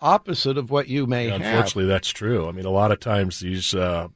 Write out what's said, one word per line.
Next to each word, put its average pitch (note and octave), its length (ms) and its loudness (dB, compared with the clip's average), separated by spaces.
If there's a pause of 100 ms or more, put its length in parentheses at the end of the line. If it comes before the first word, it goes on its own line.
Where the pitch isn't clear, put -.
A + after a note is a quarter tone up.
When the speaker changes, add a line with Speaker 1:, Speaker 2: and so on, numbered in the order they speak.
Speaker 1:
opposite D#3 560 2
of B2 120 -4
what C#3 200 0
you C3+ 180 0
may A#2+ 200 0
Speaker 2:
Yeah, G2+ 100 -2
Speaker 1:
have. F#2+ 40 -4
Speaker 2:
unfortunately, G2+ 440 2
that's F#2+ 240 2
true. G#2 400 -2
I - 20 -8
mean, F#2 140 -10
a F#2+ 60 -2
lot G2+ 200 4
of G2+ 80 2
times G2+ 400 0
these, F#2 340 -2
uh, F2 420 -2